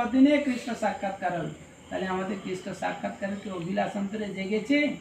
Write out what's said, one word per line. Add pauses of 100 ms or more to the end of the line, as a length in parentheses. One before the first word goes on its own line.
(120)
দিনে
কৃষ্ণ
সাক্ষাৎকার
হবে। (360)
তাহলে
আমাদের
কৃষ্ণ (120)
সাক্ষাৎকারের
কি
অভিলাষ
অন্তরে
জেগেছে? (220)